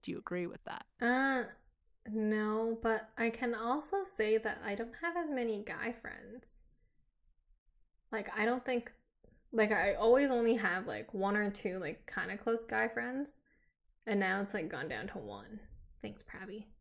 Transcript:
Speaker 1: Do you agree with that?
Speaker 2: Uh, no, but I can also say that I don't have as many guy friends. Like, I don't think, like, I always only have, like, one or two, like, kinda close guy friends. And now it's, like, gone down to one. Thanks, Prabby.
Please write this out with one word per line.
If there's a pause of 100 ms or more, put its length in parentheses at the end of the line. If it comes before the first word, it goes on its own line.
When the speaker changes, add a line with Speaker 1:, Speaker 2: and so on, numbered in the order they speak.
Speaker 1:
Do
you
agree
with
that? (160)
Speaker 2:
Uh, (680)
no,
but
I
can
also
say
that
I
don't
have
as
many
guy
friends. (1500)
Like,
I
don't
think, (600)
like,
I
always
only
have,
like,
one
or
two,
like,
kinda
close
guy
friends. (680)
And
now
it's,
like,
gone
down
to
one. (400)
Thanks,
Prabby. (160)